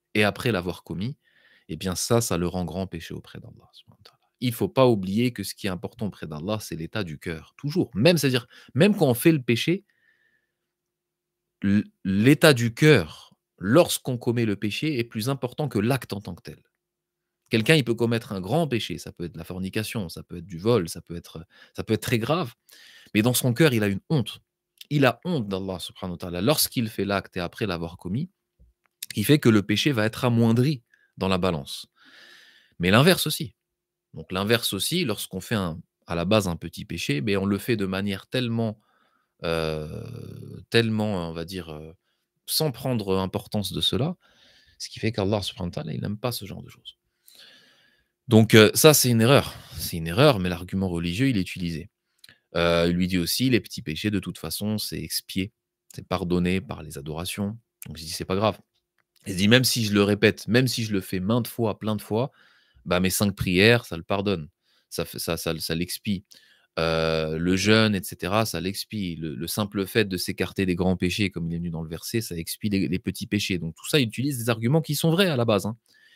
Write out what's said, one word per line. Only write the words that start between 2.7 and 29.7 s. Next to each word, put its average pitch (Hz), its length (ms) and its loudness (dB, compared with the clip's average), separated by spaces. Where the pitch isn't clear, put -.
péché 82 260 -12
auprès - 260 -16
d'Allah, - 340 -20
subhanahu - 260 -20
wa - 60 -20
ta'ala. - 140 -20
Il 123 120 -2
faut 98 160 -2
pas 131 180 6
oublier 110 460 2
que 98 100 -6
ce - 120 -8
qui - 120 -6
est 95 40 -2
important 95 360 -8
auprès 87 200 -10
d'Allah, 85 340 -6
c'est - 160 -10
l'état 82 260 -6
du 78 160 -10
cœur, 80 380 -10
toujours. 151 380 -2
Même, 156 220 6
c'est-à-dire, 131 300 0
même 190 220 4
quand 151 100 4
on 120 80 4
fait 165 180 4
le 143 100 2
péché, 160 420 0
l-, 101 200 4
l'état 127 500 6
du 117 200 0
cœur, 131 600 4
lorsqu'on 131 600 2
commet 117 280 0
le 104 100 0
péché, 117 440 -4
est 117 40 0
plus 117 260 -6
important 135 380 -4
que 110 120 -2
l'acte 120 340 0
en 101 80 -10
tant 90 140 -10
que - 80 -20
tel. - 180 -16
Quelqu'un, 117 260 2
il 143 80 4
peut 117 120 0
commettre 113 380 -2
un 92 80 -6
grand 143 260 -2
péché, 107 300 -4
ça - 140 -14
peut 87 140 -10
être 78 120 -12
la 82 60 -12
fornication, 95 640 -6
ça - 140 -14
peut 90 140 -14
être 85 100 -12
du 90 100 -12
vol, 95 320 2
ça 87 120 -12
peut 85 140 -12
être, 80 300 -14
ça 95 80 -8
peut 110 100 0
être 107 100 0
très 117 160 0
grave, 143 340 -2
mais 104 100 4
dans 123 120 4
son 123 180 2
cœur, 151 200 4
il 107 100 2
a 104 40 2
une 95 220 -2
honte. - 320 -2
Il 143 160 4
a - 200 2
honte 127 220 -2
d'Allah, 95 320 -4
subhanahu - 340 -10
wa 82 60 -10
ta'ala, 90 220 -6
lorsqu'il 127 480 0
fait 98 160 -2
l'acte 98 320 -2
et 90 40 -4
après 87 260 -4
l'avoir 85 300 -6
commis, 123 340 -6
qui 107 80 -2
fait 147 160 6
que - 80 4
le 104 160 8
péché 107 300 0